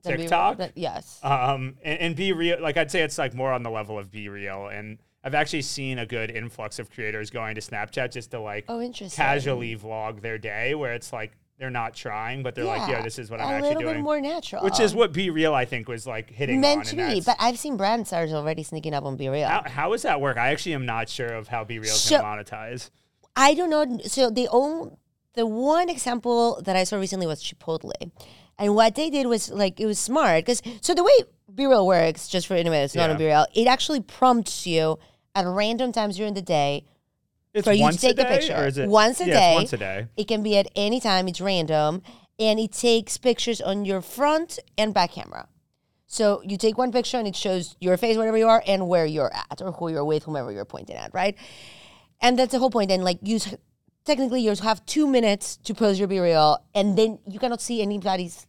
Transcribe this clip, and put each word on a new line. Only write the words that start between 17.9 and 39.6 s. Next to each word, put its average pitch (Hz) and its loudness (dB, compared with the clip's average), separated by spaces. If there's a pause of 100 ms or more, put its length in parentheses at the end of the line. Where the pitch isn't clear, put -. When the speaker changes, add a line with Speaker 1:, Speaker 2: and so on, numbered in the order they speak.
Speaker 1:
stars 165 -2
already 156 -4
sneaking 156 -8
up 143 -4
on 135 -6
Be 135 -4
Real. 143 -2
Speaker 2:
How, - 0
how 147 -4
does - -4
that 156 0
work? 135 0
I 120 2
actually 156 -2
am 131 -4
not 117 -4
sure 120 -8
of 110 -10
how 117 -6
Be 113 -10
Real 110 -4
Speaker 1:
So, 285 4
Speaker 2:
can 233 2
monetize. 107 -10 (480)
Speaker 1:
I 277 6
don't 330 0
know. 302 0
So 254 2
they 226 0
own 285 0 (380)
the 233 0
one 277 2
example 240 0
that 190 -2
I 185 4
saw 202 -2
recently 190 -2
was 151 -6
Chipotle. - -8 (680)
And 208 2
what 226 6
they 311 -2
did 269 0
was, 233 -2
like, 196 -2
it 220 -2
was 208 -2
smart. 214 2
'Cause, 240 0 (200)
so 349 0
the 349 2
way 427 6 (420)
BeReal 254 6
works, 165 4
just 180 -2
for 190 -2
anybody 165 2
that's 139 -2
not 170 4
on 156 0
Speaker 2:
Yeah. 156 2
Speaker 1:
BeReal, 151 6
it 233 4
actually 262 2
prompts - 2
you 160 2 (380)
at 190 2
random 220 0
times 208 -2
during 208 -4
the 196 -4
day 143 2 (680)
Speaker 2:
It's 208 0
Speaker 1:
for 214 6
you 214 6
to 220 6
Speaker 2:
once 180 4
a 254 2
Speaker 1:
take 254 4
a 269 4
Speaker 2:
day, 247 2
Speaker 1:
picture. - 2
Speaker 2:
or 143 2
is 139 -2
it 202 0
Speaker 1:
Once 214 6
a 359 0
Speaker 2:
Yeah, 349 2
it's 143 8
Speaker 1:
day. 175 8
Speaker 2:
once 175 2